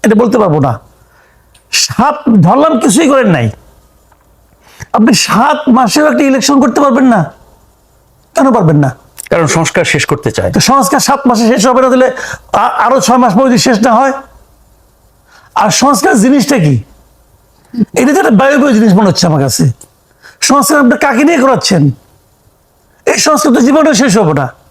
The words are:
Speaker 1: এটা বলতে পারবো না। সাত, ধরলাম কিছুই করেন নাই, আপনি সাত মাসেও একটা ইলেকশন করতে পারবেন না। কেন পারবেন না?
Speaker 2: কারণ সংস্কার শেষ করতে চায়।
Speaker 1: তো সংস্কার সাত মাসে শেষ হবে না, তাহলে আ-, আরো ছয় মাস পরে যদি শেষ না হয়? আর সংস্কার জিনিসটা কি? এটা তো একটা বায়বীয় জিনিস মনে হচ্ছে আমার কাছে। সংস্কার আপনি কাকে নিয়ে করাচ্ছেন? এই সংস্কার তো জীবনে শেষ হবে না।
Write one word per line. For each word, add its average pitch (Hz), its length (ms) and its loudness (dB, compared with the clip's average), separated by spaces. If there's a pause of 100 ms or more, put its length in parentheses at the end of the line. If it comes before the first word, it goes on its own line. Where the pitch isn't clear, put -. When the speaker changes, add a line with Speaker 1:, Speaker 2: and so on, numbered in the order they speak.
Speaker 1:
এটা 220 120 0
বলতে 233 240 0
পারবো 165 220 0
না। 127 200 -2 (880)
সাত, - 520 -4 (180)
ধরলাম 262 400 2
কিছুই 294 280 0
করেন 262 180 2
নাই, 127 240 0 (1400)
আপনি 226 220 2
সাত 269 540 -2
মাসেও 262 380 0
একটা 285 180 0
ইলেকশন 269 360 0
করতে 233 200 0
পারবেন 277 240 0
না। 220 280 0 (1000)
কেন 269 180 0
পারবেন 165 240 0
না? 139 200 -2 (340)
Speaker 2:
কারণ 165 160 0
সংস্কার 165 380 -2
শেষ - 220 -4
করতে - 240 -4
চায়। 92 220 -4
Speaker 1:
তো - 80 -2
সংস্কার 269 400 0
সাত - 260 -2
মাসে 233 220 0
শেষ 240 180 0
হবে 254 160 2
না, 262 60 2
তাহলে 254 240 0 (400)
আ-, 226 260 -2
আরো 240 220 0
ছয় 233 160 0
মাস 233 180 0
পরে 262 140 2
যদি 254 100 0
শেষ 226 220 0
না 240 120 0
হয়? 262 200 0 (1400)
আর 196 160 0
সংস্কার 269 480 0
জিনিসটা 262 400 2
কি? 143 240 0 (1120)
এটা 254 160 0
তো 320 60 0
একটা 370 120 0
বায়বীয় 269 420 2
জিনিস 214 220 2
মনে 208 140 2
হচ্ছে - 180 -2
আমার 151 140 0
কাছে। 135 300 -2 (720)
সংস্কার 285 380 0
আপনি 285 180 2
কাকে 277 280 -2
নিয়ে 320 140 2
করাচ্ছেন? 202 520 0 (1160)
এই 554 120 -2
সংস্কার 302 340 0
তো 240 80 2
জীবনে 294 340 2
শেষ 220 240 0
হবে 160 160 0
না। 139 180 -4 (180)